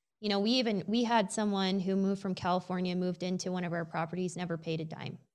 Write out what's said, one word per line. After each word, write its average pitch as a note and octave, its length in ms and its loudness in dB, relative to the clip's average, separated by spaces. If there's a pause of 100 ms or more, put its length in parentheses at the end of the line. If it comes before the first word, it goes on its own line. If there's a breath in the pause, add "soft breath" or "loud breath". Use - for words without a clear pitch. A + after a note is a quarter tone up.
(200)
you G#3+ 100 -2
know, G3+ 100 2
we G#3+ 120 4
even, A3+ 340 2
we A#3 180 2
had A3 260 4
someone G3 480 2
who F#3+ 160 0
moved G3 280 2
from F#3+ 120 -2
California, F3+ 600 0
moved F3+ 260 -2
into F3+ 300 -2
one F3+ 120 -2
of E3+ 100 -4
our E3+ 100 -2
properties, E3+ 520 -2
never F3 200 -2
paid D#3+ 240 -4
a D#3+ 40 -4
dime - 340 -8 (160)